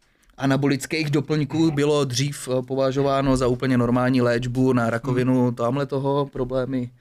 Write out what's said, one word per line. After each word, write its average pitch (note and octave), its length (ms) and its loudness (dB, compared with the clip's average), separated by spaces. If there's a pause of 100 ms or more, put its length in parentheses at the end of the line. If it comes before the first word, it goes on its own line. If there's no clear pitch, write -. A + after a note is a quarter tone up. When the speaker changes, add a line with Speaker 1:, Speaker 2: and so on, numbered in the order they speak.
(360)
Speaker 1:
anabolických C#3+ 720 0
doplňků D#3 600 0
bylo D3 340 2
dřív, C3+ 480 -4
eh, B2+ 100 0
považováno C3+ 760 0
za B2+ 100 0
úplně B2+ 320 0
normální B2 440 2
léčbu B2 500 2
na A#2 180 2
rakovinu, B2+ 560 0
Speaker 2:
Hmm. A#2+ 80 -2
Speaker 1:
tamhle B2 320 -2
toho, C#3 400 -2
problémy, B2+ 640 -4 (100)